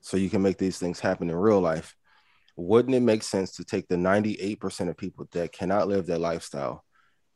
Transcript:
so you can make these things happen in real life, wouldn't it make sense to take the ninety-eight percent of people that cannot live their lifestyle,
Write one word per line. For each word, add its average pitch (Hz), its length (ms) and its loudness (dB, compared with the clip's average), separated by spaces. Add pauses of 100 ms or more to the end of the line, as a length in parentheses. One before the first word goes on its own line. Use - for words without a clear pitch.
so - 160 -6
you 95 140 2
can 98 120 0
make 98 160 2
these 95 200 -2
things 87 220 -4
happen 92 300 -2
in 85 60 -2
real 101 240 4
life, 80 340 -2 (600)
wouldn't 117 400 4
it 123 40 4
make 110 220 4
sense 95 300 -2
to 90 120 -10
take 95 240 -4
the 90 80 0
ninety-eight 101 640 0
percent 95 300 -4
of 80 60 -8
people - 360 -12
that 85 200 -4
cannot 95 360 0
live 98 180 0
their 85 120 -2
lifestyle, 82 640 -6 (520)